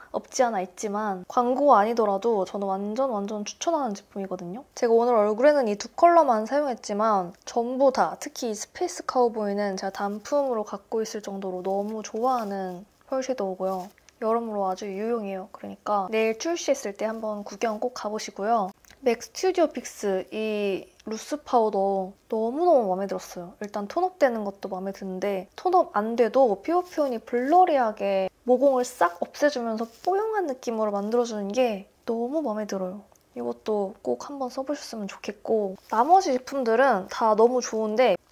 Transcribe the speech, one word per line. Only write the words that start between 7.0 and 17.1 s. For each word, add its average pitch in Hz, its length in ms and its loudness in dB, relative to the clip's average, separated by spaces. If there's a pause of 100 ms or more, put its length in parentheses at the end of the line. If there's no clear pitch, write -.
전부 254 460 2
다, 185 280 2
특히 262 300 -8
이 214 60 -4
스페이스 - 500 -8
카우보이는 208 720 0
제가 196 140 -6
단품으로 214 720 -2
갖고 220 400 -6
있을 214 180 -10
정도로 190 400 -8
너무 202 400 -4
좋아하는 202 840 -4 (240)
펄 262 140 -4
섀도우고요. 190 680 -4 (340)
여러모로 220 460 -2
아주 185 200 -6
유용해요. 202 640 -6
그러니까 202 580 -4
내일 220 300 0
출시했을 320 540 -2
때 208 120 -6
한번 220 380 -6